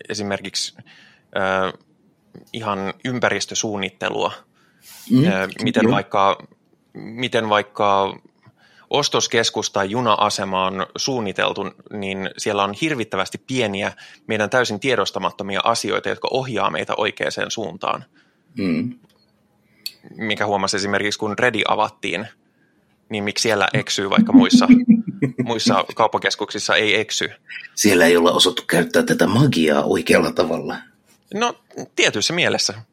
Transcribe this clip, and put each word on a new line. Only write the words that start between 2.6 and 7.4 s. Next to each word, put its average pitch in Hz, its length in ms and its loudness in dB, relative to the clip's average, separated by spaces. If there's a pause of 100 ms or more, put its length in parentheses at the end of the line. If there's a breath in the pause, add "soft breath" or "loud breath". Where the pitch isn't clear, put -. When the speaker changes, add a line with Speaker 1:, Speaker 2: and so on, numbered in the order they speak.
Speaker 1:
ympäristösuunnittelua. 101 1300 -4 (800 loud breath)
Speaker 2:
Mm, 127 140 4
Speaker 1:
Ö, 95 240 0 (140)
miten 107 200 0
Speaker 2:
joo. 110 100 4
Speaker 1:
vaikka, 98 460 0 (560)
miten 113 540 -4